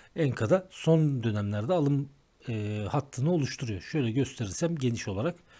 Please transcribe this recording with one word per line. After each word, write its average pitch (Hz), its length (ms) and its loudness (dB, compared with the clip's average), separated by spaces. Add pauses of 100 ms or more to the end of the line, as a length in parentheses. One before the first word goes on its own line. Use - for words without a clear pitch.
(160)
Enka'da 147 540 0
son 151 520 2
dönemlerde 104 500 0
alım, 143 360 2 (400)
e, 104 420 -4
hattını 147 420 0
oluşturuyor. 120 480 -2
Şöyle 127 300 -2
gösterirsem 127 680 -2
geniş 120 320 -2
olarak 117 280 -2 (240)